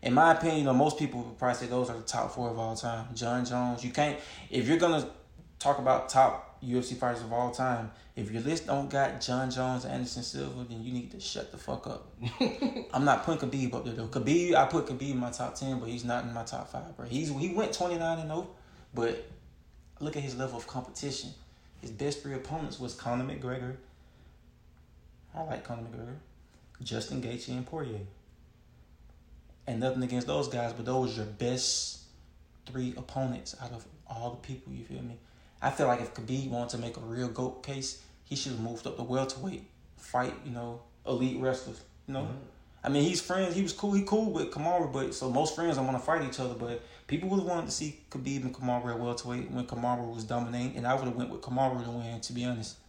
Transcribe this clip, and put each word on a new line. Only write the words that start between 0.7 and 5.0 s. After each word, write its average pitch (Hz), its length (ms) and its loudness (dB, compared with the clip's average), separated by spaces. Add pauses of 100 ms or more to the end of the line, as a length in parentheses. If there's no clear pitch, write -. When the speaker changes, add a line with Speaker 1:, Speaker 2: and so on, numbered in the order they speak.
Speaker 1:
most 147 220 6
people 123 260 -2
would 117 140 -8
probably 123 220 2
say 123 80 -4
those 123 240 0
are 113 60 -4
the 113 60 -8
top 120 280 -2
four 120 200 -2
of 113 100 -4
all 113 160 -2
time. 117 380 -4
John 120 300 0
Jones, 123 400 0
you 123 60 -2
can't, 147 260 2 (320)
if 123 200 2
you're 165 100 8
gonna 160 320 6 (480)